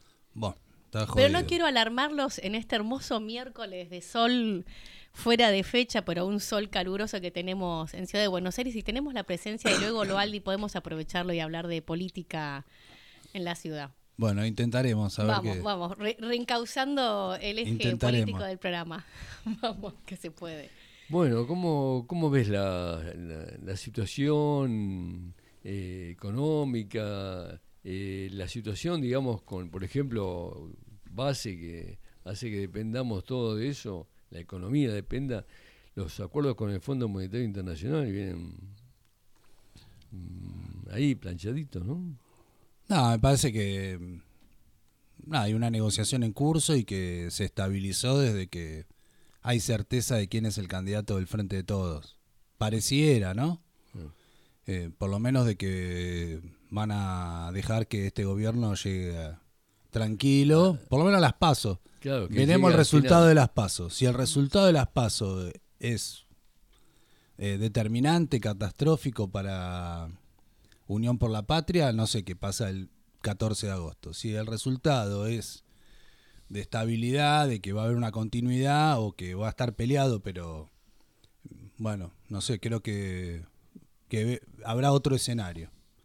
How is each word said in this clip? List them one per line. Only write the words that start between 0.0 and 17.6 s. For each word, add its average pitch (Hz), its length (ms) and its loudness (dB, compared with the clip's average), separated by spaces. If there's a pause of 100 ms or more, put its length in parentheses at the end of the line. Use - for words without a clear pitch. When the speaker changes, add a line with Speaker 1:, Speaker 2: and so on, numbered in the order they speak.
Speaker 1:
Bueno, 107 240 -6 (300)
está 110 280 -4
Speaker 2:
Pero 269 140 6
no 311 100 4
Speaker 1:
jodido. 359 100 -2
Speaker 2:
quiero 339 180 0
alarmarlos 269 720 0
en 196 160 -6
este 220 220 -4
hermoso 226 440 -2
miércoles 220 680 -10
de 175 100 -12
sol 233 640 2 (480)
fuera 233 380 6
de 196 140 4
fecha, 233 400 2
pero 170 220 -2
un 202 140 0
sol 208 300 -2
caluroso 196 500 -2
que 175 120 -6
tenemos 175 640 -4
en 180 120 -8
Ciudad 208 180 2
de 208 40 4
Buenos 180 300 -2
Aires 247 160 -4
y 220 80 -6
tenemos 269 300 -4
la 220 120 -4
presencia 214 460 -4
de 190 100 4
Luego 214 240 0
Loaldi, 202 360 0
podemos 196 360 -4
aprovecharlo 175 580 -4
y 170 60 0
hablar 165 260 -6
de 165 160 -4
política 160 840 -6 (680)
en 190 100 -6
la 175 100 -4
ciudad. 151 360 -8 (260)
Speaker 1:
Bueno, 104 280 2
intentaremos, 113 760 0
a 107 40 0
ver 107 140 4
Speaker 2:
Vamos, 107 200 -2
Speaker 1:
qué 90 60 -4
Speaker 2:
vamos, 190 360 -4
re-, 208 200 -2
reencauzando 240 1200 -2
el 208 200 -4